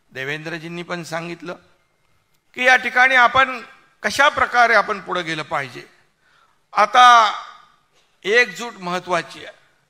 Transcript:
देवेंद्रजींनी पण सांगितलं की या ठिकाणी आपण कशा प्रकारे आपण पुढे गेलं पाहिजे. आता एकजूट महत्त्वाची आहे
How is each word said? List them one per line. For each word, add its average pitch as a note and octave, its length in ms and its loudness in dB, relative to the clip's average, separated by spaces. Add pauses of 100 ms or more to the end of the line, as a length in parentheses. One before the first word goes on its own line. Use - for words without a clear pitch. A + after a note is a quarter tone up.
(120)
देवेंद्रजींनी D#3 720 -10
पण F3 220 -10
सांगितलं E3 520 -12 (1000)
की B3+ 80 -4
या B3+ 120 4
ठिकाणी B3 400 0
आपण B3+ 440 2 (420)
कशा C#4 280 0
प्रकारे A#3+ 440 2
आपण G3+ 260 0
पुढे F3+ 220 -6
गेलं D#3+ 220 -8
पाहिजे. C#3 420 -10 (840)
आता A3 600 6 (920)
एकजूट G#3+ 540 -2
महत्त्वाची F3 680 -6
आहे - 160 -20 (300)